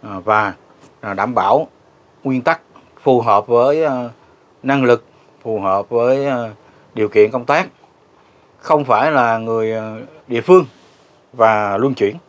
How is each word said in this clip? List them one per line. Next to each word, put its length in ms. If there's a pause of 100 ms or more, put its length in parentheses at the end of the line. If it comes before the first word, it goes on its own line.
à, 180
và, 340 (480)
à, 120
đảm 200
bảo 340 (560)
nguyên 180
tắc 200 (420)
phù 180
hợp 260
với, 360
à, 260 (540)
năng 200
lực, 220 (380)
phù 160
hợp 300
với, 360
à, 120 (560)
điều 160
kiện 220
công 140
tác, 220 (920)
không 260
phải 260
là 260
người, 360
à, 220 (320)
địa 140
phương 240 (680)
và 440
luân 160
chuyển. 220 (140)